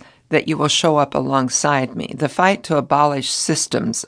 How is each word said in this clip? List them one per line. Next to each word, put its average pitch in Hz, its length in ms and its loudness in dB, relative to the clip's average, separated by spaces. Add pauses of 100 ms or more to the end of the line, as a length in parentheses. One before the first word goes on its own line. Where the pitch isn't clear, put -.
(280)
that - 220 0
you 156 80 -2
will 147 100 0
show 156 300 2
up 143 180 2
alongside 135 800 0
me. - 180 -8
The 147 140 -2
fight 190 360 2
to 160 120 -2
abolish 143 540 2
systems - 800 -2